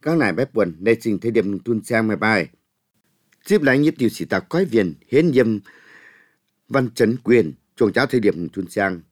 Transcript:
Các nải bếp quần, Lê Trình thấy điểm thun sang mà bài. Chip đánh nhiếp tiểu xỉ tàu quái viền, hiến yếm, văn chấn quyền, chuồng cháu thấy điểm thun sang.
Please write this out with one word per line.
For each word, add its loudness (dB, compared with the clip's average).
Các 0
nải 0
bếp -4
quần, 0
Lê 2
Trình -4
thấy -4
điểm -2
thun -4
sang -2
mà 0
bài. 0
Chip 0
đánh 4
nhiếp 2
tiểu 0
xỉ -6
tàu -2
quái -2
viền, 0
hiến 2
yếm, 2
văn -2
chấn 2
quyền, 2
chuồng 2
cháu 0
thấy 0
điểm -2
thun -10
sang. -4